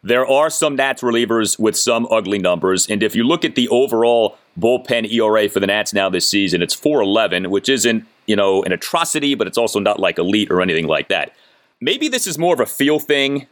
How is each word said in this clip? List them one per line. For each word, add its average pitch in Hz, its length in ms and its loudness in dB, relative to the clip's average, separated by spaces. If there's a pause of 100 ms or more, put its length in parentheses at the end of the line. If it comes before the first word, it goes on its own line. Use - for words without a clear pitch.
there 123 240 0
are 143 220 2
some 151 280 -2
Nats 135 260 -2
relievers 117 560 0
with 107 180 0
some 117 340 0
ugly 101 280 0
numbers. 90 500 0
And 104 140 -2
if 110 120 -2
you 117 100 0
look 165 200 0
at 147 100 -4
the 123 140 0
overall 117 680 2 (200)
bullpen 117 520 0
E 117 100 0
R 110 160 4
A 107 100 4
for 98 140 -2
the 98 60 2
Nats 104 260 0
now 98 160 0
this 90 180 -2
season, 92 360 0
it's 85 120 -2
four 147 280 0
eleven, 98 480 0
which 98 180 -2
isn't, 117 380 0 (200)
you 107 80 0
know, 98 280 2
an - 100 -2
atrocity, 147 600 -2
but 110 120 -2
it's 92 120 -4
also 113 200 0
not, 104 220 0
like, 90 180 0
elite 98 320 0
or 90 120 2
anything 82 240 0
like 76 240 -2
that. 85 220 -2 (460)
Maybe 233 300 -2
this 247 180 -4
is 170 120 -6
more 170 160 2
of 127 60 0
a 113 60 2
feel 147 320 0
thing 139 540 0